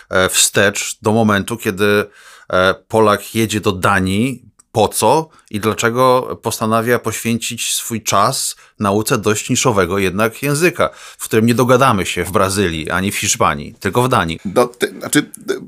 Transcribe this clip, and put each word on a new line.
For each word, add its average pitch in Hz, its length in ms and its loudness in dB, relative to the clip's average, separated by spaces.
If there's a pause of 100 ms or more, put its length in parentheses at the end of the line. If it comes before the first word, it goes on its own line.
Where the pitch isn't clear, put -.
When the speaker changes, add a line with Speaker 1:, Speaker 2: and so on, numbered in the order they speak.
Speaker 1:
e, 92 200 2
wstecz - 720 0
do 107 100 2
momentu, 107 460 2
kiedy, 104 480 0 (480)
e, 92 200 4 (140)
Polak 107 480 2
jedzie 107 260 0
do 107 100 0
Danii. 98 800 0 (220)
Po 104 160 2
co 143 420 0 (200)
i 104 100 -6
dlaczego 117 800 0
postanawia 113 580 0
poświęcić 113 760 -4
swój - 300 -6
czas 110 520 0 (240)
nauce 107 380 0
dość 107 320 -2
niszowego 98 480 0
jednak 101 460 -2
języka, 143 500 0
w - 300 -18
którym 113 220 2
nie 120 100 2
dogadamy 123 500 4
się - 180 -4
w 90 80 -6
Brazylii 95 580 0
ani 95 220 -2
w - 60 -6
Hiszpanii, 82 600 -2
tylko 110 240 0
w 131 60 0
Danii? 87 360 0
Speaker 2:
Do, 92 220 2
ty, - 320 -6
znaczy, - 320 -2 (360)